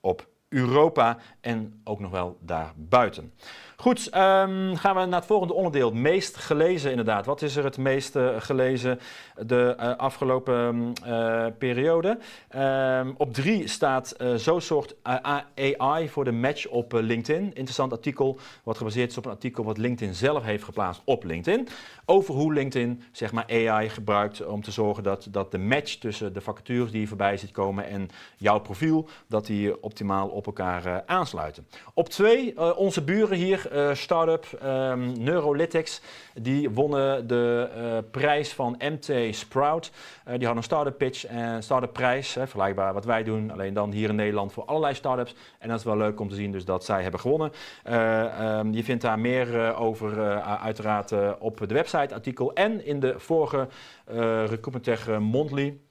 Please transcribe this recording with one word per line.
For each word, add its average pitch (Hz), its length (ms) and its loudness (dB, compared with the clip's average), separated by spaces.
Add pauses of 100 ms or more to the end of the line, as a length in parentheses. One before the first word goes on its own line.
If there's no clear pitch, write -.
op 92 260 0 (220)
Europa 131 680 4 (240)
en 110 440 -4
ook 104 160 -6
nog 95 100 -6
wel 90 300 -4
daarbuiten. 80 920 0 (440)
Goed, - 340 2
ehm, 190 640 4
gaan 190 220 2
we 185 80 2
naar 180 140 0
het 170 80 -4
volgende 185 280 2
onderdeel. 143 380 2
Meest 156 440 2
gelezen 156 540 2
inderdaad. 107 360 0
Wat 139 160 -2
is 143 140 -2
er 147 80 0
het 135 140 -2
meest, 135 380 0
eh, 127 120 4 (100)
gelezen 127 600 0 (480)
de, 123 320 4
eh, 120 180 -2
afgelopen, 123 960 0 (120)
eh, 113 420 0 (120)
periode? 165 600 2 (300)
Ehm, 131 680 0
op 131 180 -2
drie 175 340 0
staat, 131 420 0
eh, 123 240 -2
zo 160 260 2
zorgt - 340 -2 (140)
A-, 127 180 0
A-, 143 180 0 (380)
A 147 180 2
I 160 80 -2
voor 139 160 -2
de 123 80 0
match 127 340 0
op, 120 280 -2
eh, 117 60 4
LinkedIn. 117 440 0
Interessant 131 480 -4
artikel 135 460 0 (240)
wat 110 140 -6
gebaseerd 120 340 -2
is - 80 -10
op 107 60 -10
een - 60 -8
artikel 117 340 -6
wat 107 140 -4
LinkedIn 110 360 -2
zelf 131 300 0
heeft 107 200 -4
geplaatst 95 400 -4
op 135 200 0
LinkedIn. 90 440 -2 (360)
Over 190 300 6
hoe 151 180 2
LinkedIn, 131 500 0 (100)
zeg 107 200 -6
maar, 113 200 -2
A 113 300 4
I 110 60 -2
gebruikt 104 580 0
om 104 160 -6
te - 80 -10
zorgen 104 320 0
dat, 98 280 -2
dat 98 200 -4
de 95 80 -4
match 123 360 0
tussen 104 380 -6
de 98 80 -8
vacatures 120 500 -2
die 107 100 -2
je 107 80 -2
voorbij 101 280 0
ziet 98 140 -10
komen 98 380 -2
en 98 200 -6 (280)
jouw 104 240 6
profiel, 156 480 0 (180)
dat 107 200 0
die 104 360 0
optimaal 98 460 -2
op 101 180 -8
elkaar, 90 400 -4
eh, 90 100 -2 (100)
aansluiten. 85 600 -4 (280)
Op 170 140 2
twee, 233 460 4
eh, 170 240 2
onze 190 260 0
buren 196 320 2
hier, 190 320 0
eh, 143 260 2
start-up, 160 520 2 (140)
ehm, 127 600 -2
Neurolytics, 156 800 0 (340)
die 131 360 0
wonnen 135 560 2
de, 120 480 2
eh, 113 360 -4
prijs 147 420 0
van 123 260 -2
M 147 200 -4
T 120 380 -2
Sprout. 147 540 -2 (340)
Eh, - 0 -
die 123 220 -2
hadden 117 100 2
een 117 60 -2
start-up 143 360 0
pitch 135 260 -2
en 117 380 -6
start-up 123 300 0
prijs, 127 420 0
hè, 123 60 -4
vergelijkbaar 98 520 0
wat 101 120 -4
wij 113 200 2
doen, 110 260 -2
alleen 98 240 -6
dan 104 160 0
hier 107 180 0
in 107 60 0
Nederland 104 380 0
voor 113 120 -10
allerlei 147 300 0
start-ups. 123 400 -2 (240)
En 113 100 -12
dat 117 100 -2
is 107 60 -8
wel 110 120 2
leuk 107 240 0
om 104 80 -4
te 98 60 -6
zien 101 180 -4
dus 95 120 -6
dat 92 200 0
zij 98 180 0
hebben 90 180 -4
gewonnen. 151 320 0 (300)
Eh, 113 760 0
ehm, 107 140 0
je 110 120 -2
vindt 120 180 -2
daar 113 160 0
meer, 120 460 0
eh, 113 160 0
over, 107 400 -2
eh, 104 420 -2
uiteraard, 107 500 -2
eh, 101 260 2
op 107 200 -6
de 104 160 -4
website 143 400 0
artikel 123 380 -4
en 208 340 0
in 143 140 -2
de 131 160 2
vorige, 147 520 0 (360)
eh, 113 120 -10 (280)
Recruitment 113 400 -6
Tech, 113 240 0
eh, 107 100 0
Mondly. 139 600 0 (120)